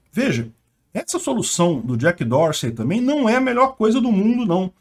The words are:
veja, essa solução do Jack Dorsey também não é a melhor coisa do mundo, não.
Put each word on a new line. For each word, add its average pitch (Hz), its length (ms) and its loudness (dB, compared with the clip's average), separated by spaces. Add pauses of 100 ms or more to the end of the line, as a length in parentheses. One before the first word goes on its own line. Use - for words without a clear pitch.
(100)
veja, 143 380 -2 (460)
essa 311 240 -6
solução 175 600 -2
do 120 180 -4
Jack 160 260 0
Dorsey 139 460 0
também 117 280 -2
não 262 300 0
é 233 80 4
a 262 60 2
melhor 254 340 2
coisa 226 240 2
do 240 100 0
mundo, 226 360 2
não. 185 340 0